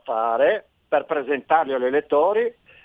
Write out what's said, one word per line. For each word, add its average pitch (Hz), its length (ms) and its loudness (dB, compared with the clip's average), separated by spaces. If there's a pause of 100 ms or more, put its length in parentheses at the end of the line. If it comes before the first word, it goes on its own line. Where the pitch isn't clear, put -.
fare 117 640 0 (200)
per 143 160 0
presentarli 147 680 -2
agli 127 100 -2
elettori, 165 680 0 (320)